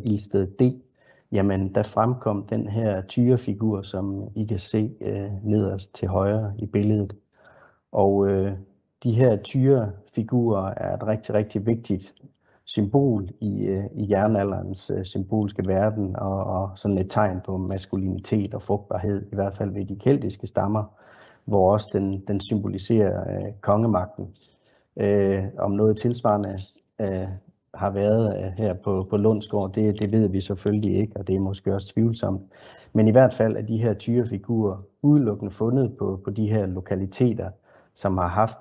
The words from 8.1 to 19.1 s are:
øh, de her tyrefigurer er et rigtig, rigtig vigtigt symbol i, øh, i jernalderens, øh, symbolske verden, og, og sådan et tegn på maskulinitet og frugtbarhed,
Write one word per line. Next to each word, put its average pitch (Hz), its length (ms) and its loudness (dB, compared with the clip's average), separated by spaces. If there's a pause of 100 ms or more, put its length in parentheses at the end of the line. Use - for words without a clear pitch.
øh, 98 240 0 (500)
de 120 100 0
her 117 240 6
tyrefigurer 113 1400 0
er 92 180 -4
et - 120 -8
rigtig, 110 280 -2
rigtig 107 320 0
vigtigt 117 480 -2 (500)
symbol 110 640 0 (120)
i, 101 240 -2
øh, 98 200 -2 (100)
i 104 160 -4
jernalderens, 98 800 0
øh, 95 140 -4
symbolske 98 640 -4
verden, 98 500 0
og, 98 280 -4
og 95 300 -4
sådan 98 240 0
et 95 120 -2
tegn 95 360 0
på 92 100 -6
maskulinitet 95 960 -4
og 101 80 -8
frugtbarhed, 101 720 -4